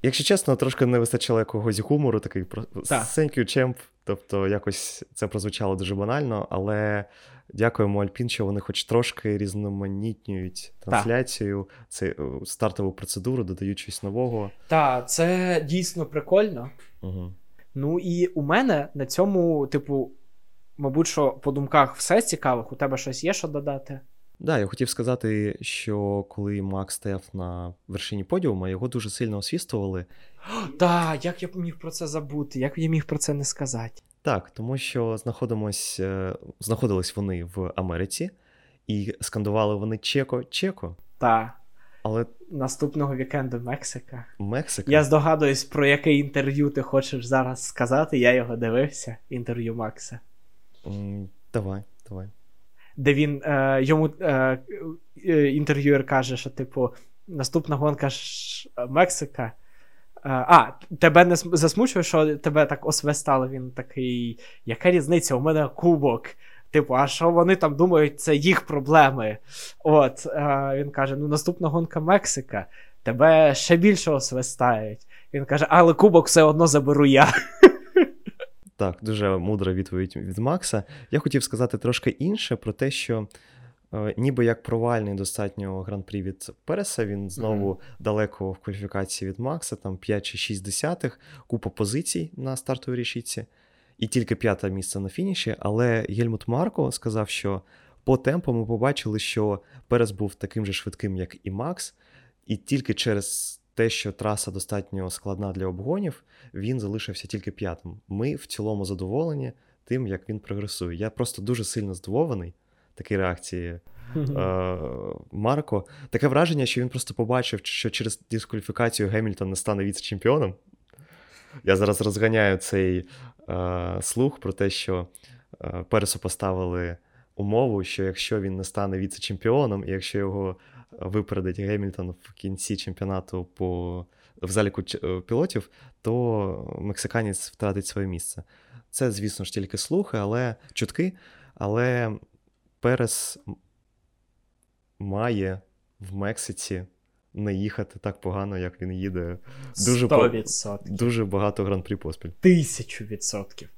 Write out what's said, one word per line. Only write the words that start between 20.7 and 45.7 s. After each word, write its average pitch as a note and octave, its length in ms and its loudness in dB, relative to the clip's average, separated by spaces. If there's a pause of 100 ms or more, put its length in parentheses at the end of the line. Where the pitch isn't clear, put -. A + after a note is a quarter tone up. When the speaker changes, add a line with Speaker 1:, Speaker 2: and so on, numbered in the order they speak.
Speaker 2:
мабуть, D3 300 0
що D3 240 2
по - 220 -4
думках C#3 440 4
все - 240 2
з - 60 -2
цікавих. B2 460 -2
У - 40 -12
тебе C3+ 200 -2
щось C3 280 -6
є, F3 80 0
що F3 160 -4
додати? C#3+ 520 -8 (400)
Speaker 1:
Да, D3+ 180 0
я G2+ 80 0
хотів A#2+ 220 -2
сказати, A2 720 -2
що G2+ 680 -2
коли G2+ 340 -4
Макс F#2+ 320 -4
стояв G2 280 -6 (100)
на F2 420 -8 (140)
вершині G2 360 -6
подіума, A2 440 -2
його F#2+ 200 -4
дуже A#2 220 -6
сильно G#2+ 280 -4
освістували. G2 680 -4 (360)
Speaker 2:
<gasps> G3+ 380 -10
Та, E3+ 440 2
як F3 200 -6
я F3 120 -8
міг E3+ 240 -8
про D#3+ 120 -12
це E3 160 -8
забути? D3 520 -6
Як C3+ 200 -2
я D#3+ 100 0
міг D#3+ 160 0
про D3+ 140 -4
це D3 160 -2
не C#3+ 100 -4
сказати? B2 580 -6 (200)
Speaker 1:
Так, A2+ 280 -2
тому A#2+ 280 -6
що A#2 400 -2
знаходимось, G#2+ 840 -4
е, F#2+ 340 -2 (260)
знаходились G#2 560 0
вони F#2+ 280 -4
в F2+ 320 -6
Америці, F#2 540 -4 (560)
і G#2 340 -4
скандували G#2 540 0
вони G#2+ 240 -4
«Чеко, C3 460 -4
Чеко». F#3+ 520 -6 (220)
Speaker 2:
Та. A2+ 360 2 (480)
Speaker 1:
Але A2+ 240 -2 (240)
Speaker 2:
Наступного C#3+ 680 -2
вікенду C3 440 -4
Мексика. A#2+ 640 -10 (140)
Speaker 1:
Мексика. A2 540 -2
Speaker 2:
Я D3+ 120 8
здогадуюсь, D3 600 4
про D3 220 2